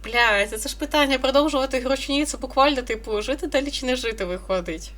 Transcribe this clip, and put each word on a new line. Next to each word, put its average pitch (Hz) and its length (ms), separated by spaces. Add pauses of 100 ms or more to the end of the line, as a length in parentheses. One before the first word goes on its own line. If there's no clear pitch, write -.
Блядь, 220 580
це 277 60
ж - 80
питання 285 420
продовжувати 269 600
гру 262 160
чи 277 160
ні, 285 120
це - 120
буквально, 269 460
типу, 220 400
жити 277 240
далі 285 240
чи - 160
не 254 100
жити 226 280
виходить. 180 720